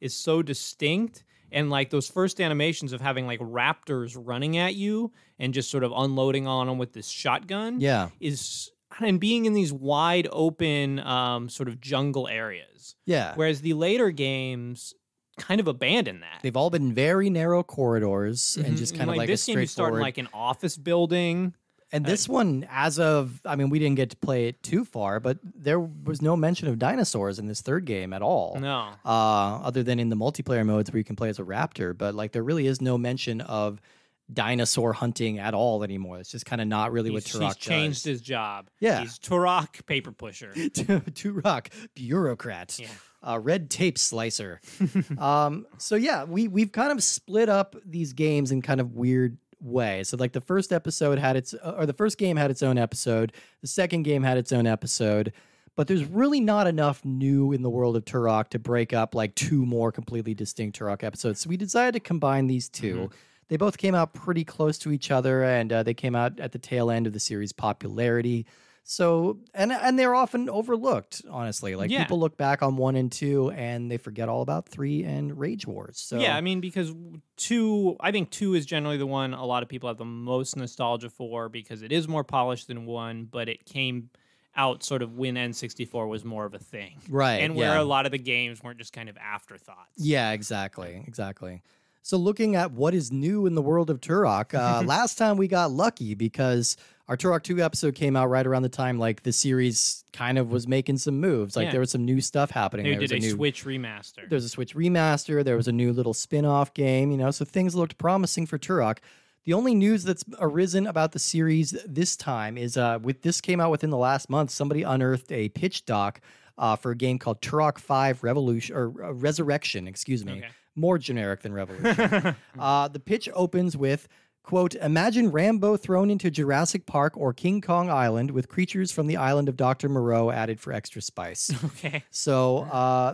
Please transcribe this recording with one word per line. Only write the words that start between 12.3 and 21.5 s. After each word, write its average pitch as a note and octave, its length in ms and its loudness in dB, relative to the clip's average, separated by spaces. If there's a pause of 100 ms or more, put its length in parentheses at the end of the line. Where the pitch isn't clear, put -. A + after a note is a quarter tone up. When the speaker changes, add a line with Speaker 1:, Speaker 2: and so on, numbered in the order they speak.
Speaker 2:
Yeah. B2+ 300 0
Speaker 1:
Whereas D#3 260 0
the D#3+ 120 0
later G3 360 2
games C3 880 -4 (420)
kind G3 220 0
of G3 80 2
abandon C3 540 0
that. E2 200 -16
Speaker 2:
They've B2 160 -2
all D3+ 140 4
been C#3 220 2
very F3 360 4
narrow F3 320 4
corridors A2+ 960 0
and D3+ 100 0
Speaker 1:
Mm-hmm. C#3+ 100 2
Speaker 2:
just A#2+ 160 -2
Speaker 1:
And, E3 80 -8
Speaker 2:
kind D#3 100 0
of, E3+ 60 0
Speaker 1:
like, A#2 100 0
Speaker 2:
like, - 20 0
a G3 40 2
Speaker 1:
this G#3+ 120 0
game, G#3+ 140 0
you E3+ 80 2
start E3+ 220 -2
in, A2+ 80 0
Speaker 2:
straightforward A#2 40 0
Speaker 1:
like, C3 160 -2
an B2 160 -8
office B2 440 -2
building. F3 760 2 (380)